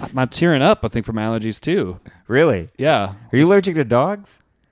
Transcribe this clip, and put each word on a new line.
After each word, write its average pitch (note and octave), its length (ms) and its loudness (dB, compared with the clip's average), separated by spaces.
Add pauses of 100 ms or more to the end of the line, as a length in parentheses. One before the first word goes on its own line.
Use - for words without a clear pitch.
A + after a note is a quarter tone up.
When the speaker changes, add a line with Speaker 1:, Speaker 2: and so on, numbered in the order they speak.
(160)
Speaker 1:
I'm C3 120 0
tearing E3 340 2
up, F3+ 240 2
I A2 40 -2
think, A2+ 140 -6
from A2+ 120 -8
allergies, A2 440 -4
too. A#2+ 400 -4 (280)
Speaker 2:
Really? A#2+ 500 0
Speaker 1:
Yeah. G#2 380 0 (160)
Speaker 2:
Are - 40 -2
you C3 60 6
Speaker 1:
It's E3 80 6
Speaker 2:
allergic G3 260 2
to D#3 80 0
dogs? D3+ 580 -2 (300)